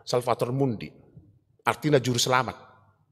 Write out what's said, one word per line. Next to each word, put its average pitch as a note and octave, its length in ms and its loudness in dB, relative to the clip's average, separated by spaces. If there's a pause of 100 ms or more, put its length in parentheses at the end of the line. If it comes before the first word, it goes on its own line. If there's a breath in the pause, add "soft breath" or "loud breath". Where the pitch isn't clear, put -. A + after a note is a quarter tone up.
Salvator B2 480 -2
Mundi, B2+ 400 -2 (720)
artinya D3 320 2
juru A#2+ 240 0
selamat. B2+ 360 0 (560)